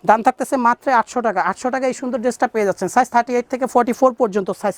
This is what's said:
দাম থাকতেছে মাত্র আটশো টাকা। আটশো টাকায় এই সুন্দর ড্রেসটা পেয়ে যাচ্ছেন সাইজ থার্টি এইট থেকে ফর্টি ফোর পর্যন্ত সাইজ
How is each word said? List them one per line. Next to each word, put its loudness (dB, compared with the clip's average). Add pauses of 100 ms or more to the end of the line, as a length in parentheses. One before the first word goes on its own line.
দাম 4
থাকতেছে 0
মাত্র 0
আটশো 0
টাকা। -2
আটশো -4
টাকায় -2
এই -2
সুন্দর -6
ড্রেসটা -2
পেয়ে -2
যাচ্ছেন -2
সাইজ 0
থার্টি 0
এইট -4
থেকে -4
ফর্টি 2
ফোর 2
পর্যন্ত -2
সাইজ -4